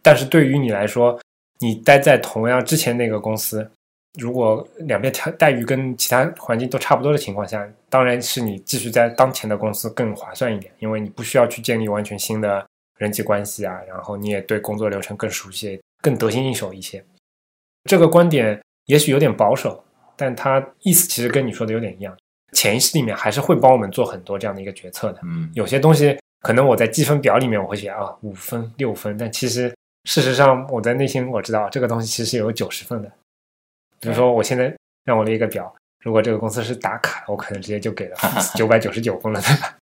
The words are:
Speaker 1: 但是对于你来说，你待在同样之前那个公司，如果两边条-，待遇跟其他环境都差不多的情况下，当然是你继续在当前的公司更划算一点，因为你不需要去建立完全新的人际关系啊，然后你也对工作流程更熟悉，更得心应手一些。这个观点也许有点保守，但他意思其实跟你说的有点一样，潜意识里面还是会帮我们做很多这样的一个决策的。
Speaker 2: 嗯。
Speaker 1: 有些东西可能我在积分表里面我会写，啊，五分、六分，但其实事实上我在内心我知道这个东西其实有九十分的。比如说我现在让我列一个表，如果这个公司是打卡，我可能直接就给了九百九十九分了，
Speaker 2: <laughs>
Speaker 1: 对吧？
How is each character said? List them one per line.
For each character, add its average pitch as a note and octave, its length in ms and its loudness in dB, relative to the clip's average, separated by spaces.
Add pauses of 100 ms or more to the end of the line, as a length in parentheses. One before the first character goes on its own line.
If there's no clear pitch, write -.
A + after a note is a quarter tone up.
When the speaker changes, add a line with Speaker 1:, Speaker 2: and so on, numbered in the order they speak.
Speaker 1:
但 D3 160 10
是 C3 80 -2
对 C#3+ 220 4
于 C3+ 120 2
你 B2+ 120 0
来 G#2 160 0
说， A#2+ 320 2 (400)
你 A2+ 160 0
待 C#3 240 6
在 C#3 200 6
同 A2 300 -4
样 B2+ 160 2
之 D#3+ 120 0
前 B2 200 0
那 A#2+ 120 0
个 G#2+ 100 -2
公 A2 180 -4
司， G#2+ 320 -6 (500)
如 A#2+ 140 -6
果 A#2 340 2 (120)
两 B2+ 220 -2
边 C3 120 0
条-， - 260 -6
待 D3+ 120 6
遇 A#2+ 140 -2
跟 C3 320 -4
其 - 120 -4
他 B2+ 160 4 (140)
环 A2+ 200 -4
境 B2 100 -4
都 C3 100 -4
差 - 160 2
不 B2 80 0
多 C#3+ 100 0
的 D3 60 2
情 G#2 160 -6
况 G2+ 120 -6
下， G#2 220 -8 (200)
当 C3 160 4
然 B2 160 0
是 A#2+ 200 -6
你 G#2 200 -4
继 - 180 -6
续 A2+ 120 -6
在 A#2 180 4
当 C3 240 2
前 A2 180 -8
的 G#2 60 -2
公 G#2+ 160 -4
司 G#2+ 180 -6
更 A2+ 240 -4
划 - 200 -14
算 A#2+ 200 -2
一 G2+ 40 -6
点， - 200 -16
因 A2 120 -6
为 A2 100 -4
你 G#2 80 -8
不 A#2+ 140 -12
需 A2+ 140 -2
要 A#2+ 100 6
去 G2+ 140 -8
建 A#2 200 -2
立 A2 80 -2
完 G#2 160 -2
全 G#2 140 -10
新 A2 220 -4
的 G2+ 240 -2 (320)
人 G#2 140 -2
际 G#2 120 -6
关 G#2 220 0
系 G#2 200 -10
啊， F#2 240 -8
然 F#2 140 -14
后 G#2 140 -10
你 G2+ 120 -8
也 G2+ 140 -2
对 G#2+ 180 -2
工 G#2 180 -8
作 G#2+ 100 -2
流 G2+ 120 -4
程 G2+ 160 -12
更 A2 120 -6
熟 F#2+ 220 -10
悉， F#2+ 300 -10 (200)
更 C#3 160 0
得 A2+ 140 0
心 B2+ 140 -2
应 C3 100 -4
手 F#2+ 180 -8
一 F#2+ 80 -18
些。 F#2+ 240 -14 (800)
这 G3 140 4
个 E3+ 80 8
观 F3 220 6
点 A#2 320 2 (260)
也 D3+ 120 6
许 D3 140 4
有 C3+ 60 4
点 C#3+ 160 2
保 A2 200 4
守， - 280 -6 (340)
但 C3 180 -4
他 C3+ 300 0 (160)
意 F#3 120 2
思 - 140 4
其 - 160 -6
实 A#2+ 60 0
跟 C3 180 0
你 A2 60 -6
说 A2+ 140 -6
的 G#2+ 60 -4
有 A2+ 60 -2
点 G2 200 -8
一 G2 40 -14
样， F#2+ 140 -14 (360)
潜 G#2+ 240 2
意 B2+ 40 0
识 - 180 2
里 C#3 40 2
面 G#2+ 140 -4
还 - 140 0
是 B2 100 -2
会 D#3+ 140 2
帮 C3 180 8
我 B2+ 40 8
们 G#2 140 -2
做 A#2+ 140 -2
很 G2 200 -10
多 G2 120 -6
这 G2 100 -6
样 G2+ 80 -6
的 G2 60 -12
一 F#2+ 40 -14
个 G2 80 -12
决 F2+ 180 -18
策 G#2 220 -6
的。 - 100 -16
Speaker 2:
嗯。 E2+ 320 -6
Speaker 1:
有 A2 100 -2
些 A#2+ 140 -2
东 D#3 160 8
西 C#3+ 240 4 (220)
可 - 120 -2
能 C3 140 6
我 A#2+ 100 6
在 A2+ 120 2
积 D3 160 0
分 C#3+ 160 2
表 A#2 180 4
里 C3 80 0
面 A2 160 0
我 F#2 60 -8
会 G2+ 80 -6
写， G2+ 120 -8
啊， G2 340 -8
五 G#2+ 120 -10
分、 A2+ 420 -10
六 B2+ 160 -2
分， G#2 240 -8
但 A2 160 -6
其 - 160 -4
实 A#2+ 260 -2 (300)
事 - 160 0
实 C3 140 2
上 C3+ 340 6
我 B2+ 120 -4
在 A#2+ 120 0
内 C3+ 140 0
心 B2+ 240 -4
我 A2+ 100 -4
知 A2 120 -8
道 G#2+ 180 -2
这 C3+ 100 -4
个 B2 80 0
东 A#2 140 -2
西 A2+ 40 -6
其 A2+ 180 -6
实 A#2 120 -4
有 A2 160 -2
九 G2+ 180 -4
十 - 140 -10
分 A#2+ 180 -8
的。 G2+ 80 -14 (880)
比 A2+ 80 -8
如 A2+ 60 -2
说 B2 180 4
我 A2+ 100 2
现 B2+ 160 0
在 C3 180 0 (280)
让 A#2+ 120 0
我 A2 60 2
列 A2 120 0
一 A2 40 -2
个 G2 80 0
表， F2+ 260 -8 (280)
如 A#2+ 100 -6
果 A2 100 4
这 A2+ 100 0
个 A2 60 0
公 A2 140 -4
司 A#2 120 -4
是 A2+ 120 -6
打 G#2+ 240 -6
卡， - 300 -6
我 G#2 80 -6
可 - 160 -10
能 G2 100 -10
直 F#2 60 -14
接 G#2 100 -4
就 G#2 140 -4
给 F#2 160 -8
了 - 80 -16 (400)
九 A2 100 2
百 A2+ 100 4
九 G#2+ 140 0
十 A#2 100 -8
九 G#2 200 -2
分 A2 120 -4
了， G2+ 100 -4
Speaker 2:
<laughs> - 0 -
Speaker 1:
对 C#3+ 180 4
吧？ - 160 -12 (100)